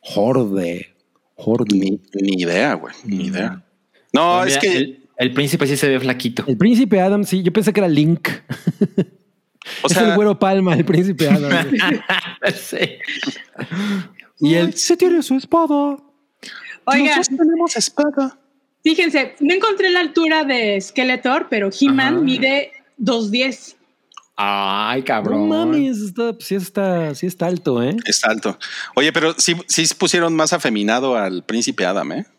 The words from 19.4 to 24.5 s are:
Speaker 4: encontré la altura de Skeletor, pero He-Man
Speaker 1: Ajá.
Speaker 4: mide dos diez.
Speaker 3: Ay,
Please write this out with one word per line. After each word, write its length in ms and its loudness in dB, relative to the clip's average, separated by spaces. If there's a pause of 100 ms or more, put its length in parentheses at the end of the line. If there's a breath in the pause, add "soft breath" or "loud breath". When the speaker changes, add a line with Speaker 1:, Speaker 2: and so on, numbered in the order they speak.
Speaker 4:
encontré 340 2
la 120 2
altura 420 0
de 360 0
Skeletor, 680 -2
pero 280 -2
He-Man 400 2
Speaker 1:
Ajá. 60 2
Speaker 4:
mide 480 0 (260)
dos 340 0
diez. 440 -4 (640)
Speaker 3:
Ay, 640 0